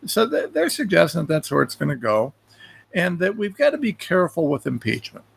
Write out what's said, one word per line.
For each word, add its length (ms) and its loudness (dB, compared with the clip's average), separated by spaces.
So 240 0
th-, 220 -2
they're 180 0
suggesting 520 2
that 40 -6
that's 240 -2
where 140 4
it's 100 -10
gonna 220 -4
go, 360 0
and 240 0
that 180 0
we've 200 -6
gotta 200 2
be 160 -2
careful 540 0
with 180 0
impeachment. 600 -4